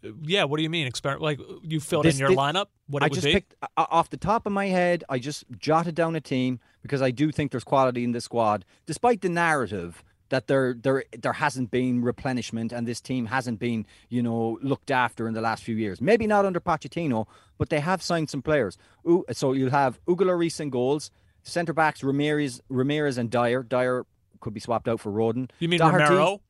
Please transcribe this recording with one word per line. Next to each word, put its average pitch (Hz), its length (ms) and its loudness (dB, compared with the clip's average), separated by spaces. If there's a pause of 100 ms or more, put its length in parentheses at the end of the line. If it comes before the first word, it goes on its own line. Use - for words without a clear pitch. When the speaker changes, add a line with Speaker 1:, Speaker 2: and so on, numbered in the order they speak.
Speaker 1:
Uh, 110 60 -12 (120)
yeah, 175 220 2
what 143 140 0
do 156 40 0
you 160 80 0
mean? 160 200 -2
Exper-, 139 300 -4
like, 151 200 -2 (220)
you 156 180 -4
filled 151 240 0
Speaker 2:
This, 160 120 6
Speaker 1:
in 135 40 -4
your 135 100 2
Speaker 2:
this, - 80 2
Speaker 1:
lineup? 156 280 0 (220)
What 139 140 -2
Speaker 2:
I 147 40 4
Speaker 1:
it 156 40 4
would 143 60 -4
Speaker 2:
just 123 100 -2
Speaker 1:
be? 151 60 4
Speaker 2:
picked, - 300 -2
uh, 123 140 -8
off 160 340 2
the 143 60 -10
top 214 300 -2
of 202 60 -4
my 202 140 0
head, 175 420 2
I 131 100 -2
just 139 260 -8 (140)
jotted 165 360 0
down 165 220 0
a 156 40 -4
team, 127 400 -2 (240)
because 135 180 -2
I 131 80 2
do 143 220 0
think 147 180 -2
there's 120 140 -6
quality 127 400 2
in 120 80 0
this 117 120 -4
squad, 107 400 0 (220)
despite 226 360 0
the 190 60 -2
narrative 127 760 -2 (240)
that - 180 -2
there, 131 280 2
there, 131 300 0 (140)
there 120 140 -2
hasn't 135 380 0
been 127 320 0
replenishment 117 680 -4
and 120 140 -6
this 120 140 -6
team 127 260 -4
hasn't 120 320 -2
been, 117 280 -2 (240)
you 120 120 0
know, 117 400 -2
looked 135 280 -4
after 123 360 0
in 113 80 -4
the 110 60 -4
last 110 240 -2
few 113 120 -4
years. 104 240 -4
Maybe 202 260 2
not 208 180 4
under 180 160 -2
Pochettino, 147 680 -2 (320)
but 147 120 -2
they 151 100 0
have 175 220 -2
signed 165 280 -2
some 139 120 -8
players. 139 360 0 (260)
U-, 170 280 4
so 131 200 0
you'll 131 180 2
have 135 360 2
Hugo 180 200 2
Lloris 170 340 0
in 147 100 -6
goals, 127 400 0 (320)
centre 170 300 -4
backs 151 320 2
Ramirez, 143 640 0
Ramirez 135 500 0
and 117 120 -2
Dyer. 120 320 2
Dyer 127 420 0 (360)
could 107 140 -10
be 104 60 -8
swapped 117 280 -2
out 113 120 0
for 107 100 -6
Rodon. 113 480 0
Speaker 1:
You 170 100 -2
mean 175 100 2
Speaker 2:
Doherty. 160 260 6
Speaker 1:
Romero? 151 460 4